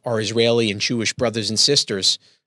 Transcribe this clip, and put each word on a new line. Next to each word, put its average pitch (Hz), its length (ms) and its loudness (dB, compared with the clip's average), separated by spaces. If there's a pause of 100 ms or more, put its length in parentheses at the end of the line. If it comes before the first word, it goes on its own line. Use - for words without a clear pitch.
our 117 160 0
Israeli 113 520 2
and - 80 -4
Jewish 117 320 -2
brothers 110 360 -2
and 110 120 -4
sisters, 117 580 0 (280)